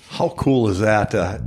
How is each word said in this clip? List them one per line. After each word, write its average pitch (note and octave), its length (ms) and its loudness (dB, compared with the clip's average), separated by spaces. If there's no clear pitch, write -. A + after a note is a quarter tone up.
How - 200 -4
cool C3 380 2
is F#2+ 120 0
that G#2+ 320 2
to F#2+ 360 -2